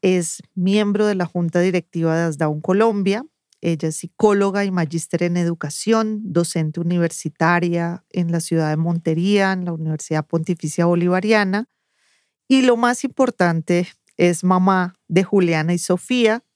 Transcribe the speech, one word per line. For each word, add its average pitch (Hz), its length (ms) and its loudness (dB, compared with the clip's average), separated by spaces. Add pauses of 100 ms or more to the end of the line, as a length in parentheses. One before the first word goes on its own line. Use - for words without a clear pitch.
es 185 400 0 (100)
miembro 202 540 0
de 208 80 0
la 180 100 -2
Junta 175 360 -2
Directiva 170 540 0
de 165 100 0
asdaun 151 360 -2
Colombia. 202 640 0 (340)
Ella 165 300 -4
es 151 80 -8
psicóloga 202 680 0
y 196 60 -4
magíster 165 520 -2
en 175 120 -2
educación, 202 880 -2
docente 165 540 -2
universitaria 170 1300 -2
en 170 200 -2
la 170 80 0
ciudad 160 300 -2
de 151 80 -2
Montería, 170 760 0
en 185 140 -4
la 175 80 -4
Universidad 156 540 -4
Pontificia 165 580 -2
Bolivariana. 185 840 0 (840)
Y 269 120 6
lo 247 140 4
más 240 260 0
importante, 175 840 0 (280)
es 175 260 2
mamá 185 520 2 (120)
de 185 160 2
Juliana 170 520 2
y - 20 -2
Sofía, 226 680 0 (120)